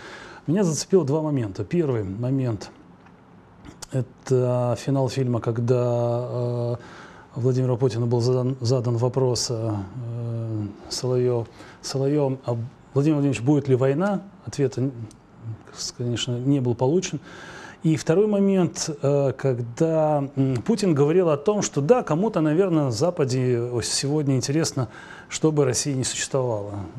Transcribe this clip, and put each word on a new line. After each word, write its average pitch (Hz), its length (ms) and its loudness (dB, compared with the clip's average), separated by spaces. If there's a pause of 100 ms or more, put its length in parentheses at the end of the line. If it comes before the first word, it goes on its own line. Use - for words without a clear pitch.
(460)
меня 185 180 2
зацепило 160 400 2
два 143 180 0
момента. 120 400 -2
Первый 135 420 0
момент — 120 640 -2 (1200)
это 123 840 0
финал 135 300 0
фильма, 123 320 0
когда, 120 880 0
э, 120 460 -2 (600)
Владимиру 127 400 2
Путину 117 300 0
был 120 140 2
задан, 127 400 0
задан 120 360 2
вопрос, 123 540 0
э, 113 200 -2
э, 113 960 -6 (220)
Соловьев-, 123 580 0 (360)
Соловьевым, 135 600 0
а: 123 120 -2 (380)
"Владимир 147 220 4
Владимирович, 139 260 2
будет 139 260 4
ли 131 80 6
война?" 160 460 2 (240)
Ответа, 127 360 -2
н-, 135 100 -2 (840)
с-, - 160 -8
конечно, 120 460 -4
не 139 220 2
был 123 140 0
получен. 156 460 0 (640)
И 160 140 2
второй 185 320 2
момент, 196 600 2 (140)
э, 139 340 2
когда, 143 880 0 (120)
м, 135 260 2
Путин 202 320 2
говорил 160 340 4
о 151 80 4
том, 208 240 2
что - 220 -2
да, 226 200 6
кому-то, 185 380 0
наверное, 156 440 2
на 131 60 0
Западе, 127 680 0
э, 120 240 -2
сегодня 139 540 0
интересно, 139 520 -2 (400)
чтобы 151 360 2
Россия 131 300 0
не 131 100 -2
существовала. 110 680 -4 (260)